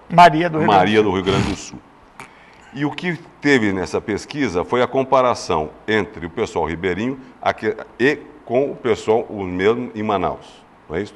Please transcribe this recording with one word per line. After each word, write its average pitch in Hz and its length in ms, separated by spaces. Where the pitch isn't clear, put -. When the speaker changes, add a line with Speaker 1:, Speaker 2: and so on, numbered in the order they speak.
Speaker 1:
Maria 170 380
do 156 100
Rio 151 80
Grande 107 80
do 98 40
Speaker 2:
Maria 101 240
Speaker 1:
Sul. - 20
Speaker 2:
do 101 100
Rio 95 100
Grande 95 260
do 95 60
Sul. - 220
E 143 120
o 143 60
que 175 260
teve 123 320
nessa 92 280
pesquisa 98 640
foi 123 180
a 120 40
comparação 127 840
entre 98 400
o 82 40
pessoal 90 360
ribeirinho 92 540
aque-, 214 360
e 135 180
com 131 260
o 107 60
pessoal, 110 520
o 104 160
mesmo 101 500
em 107 80
Manaus. 92 600
Não 76 80
é 92 60
isso? 104 140